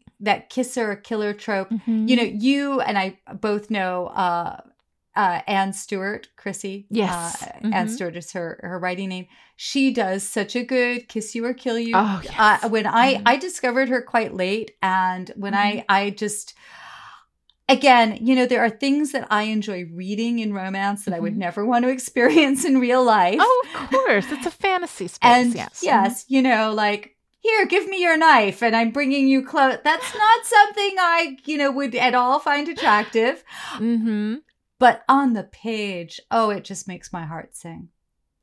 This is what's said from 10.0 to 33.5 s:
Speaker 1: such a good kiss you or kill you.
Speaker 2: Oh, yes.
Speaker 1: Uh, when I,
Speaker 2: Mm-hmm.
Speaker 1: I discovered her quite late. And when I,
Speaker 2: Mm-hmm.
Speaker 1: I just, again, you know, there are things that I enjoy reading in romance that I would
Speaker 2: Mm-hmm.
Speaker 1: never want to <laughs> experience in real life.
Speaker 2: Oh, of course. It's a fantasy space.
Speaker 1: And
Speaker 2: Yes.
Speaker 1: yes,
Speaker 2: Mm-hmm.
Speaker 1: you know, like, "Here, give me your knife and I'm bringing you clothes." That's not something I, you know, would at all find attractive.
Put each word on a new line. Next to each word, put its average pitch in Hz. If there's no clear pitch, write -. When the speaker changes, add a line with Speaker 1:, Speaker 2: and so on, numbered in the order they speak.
Speaker 1:
such 202
a 240
good 247
kiss 214
you 233
or 254
kill 240
you. 233
Speaker 2:
Oh, 196
yes. -
Speaker 1:
Uh, -
when 214
I, 247
Speaker 2:
Mm-hmm. 208
Speaker 1:
I 247
discovered 269
her 247
quite 233
late. 196
And 185
when 196
I, 202
Speaker 2:
Mm-hmm. -
Speaker 1:
I 196
just, 202
again, 247
you 254
know, 254
there 247
are 226
things 277
that 233
I 214
enjoy 208
reading 214
in 214
romance 196
that 190
I 170
would 202
Speaker 2:
Mm-hmm. 220
Speaker 1:
never 190
want 240
to 254
<laughs> 262
experience 277
in 269
real 247
life. 214
Speaker 2:
Oh, 494
of -
course. 320
It's 277
a 339
fantasy 359
space. -
Speaker 1:
And 240
Speaker 2:
Yes. -
Speaker 1:
yes, 240
Speaker 2:
Mm-hmm. 254
Speaker 1:
you 269
know, 220
like, 208
"Here, 440
give 349
me 381
your 330
knife 262
and 226
I'm 226
bringing 277
you 269
clothes." 269
That's 320
not 440
something 415
I, 339
you 302
know, 277
would 254
at 240
all 254
find 294
attractive. 226